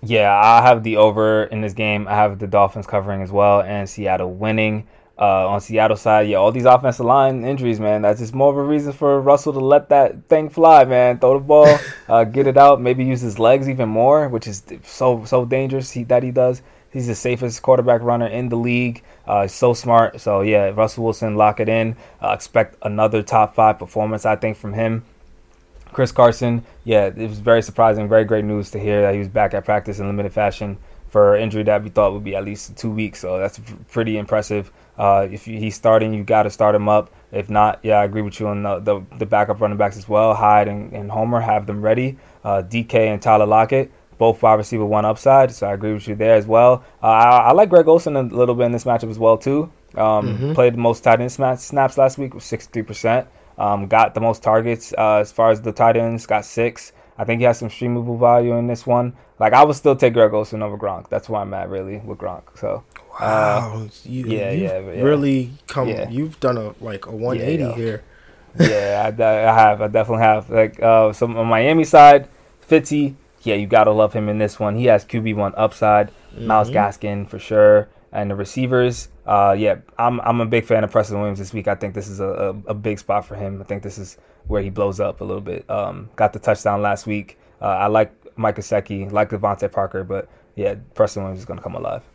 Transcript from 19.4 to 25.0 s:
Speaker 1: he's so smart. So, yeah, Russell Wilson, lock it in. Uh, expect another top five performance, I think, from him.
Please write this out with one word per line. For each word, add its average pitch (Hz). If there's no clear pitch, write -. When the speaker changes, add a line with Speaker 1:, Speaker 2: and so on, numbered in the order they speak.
Speaker 1:
he's 98
so 123
smart. 117
So, 101
yeah, 101
Russell 110
Wilson, 110
lock 107
it 110
in. 113
Uh, -
expect -
another 107
top 110
five 110
performance, 107
I 110
think, 110
from 101
him. 113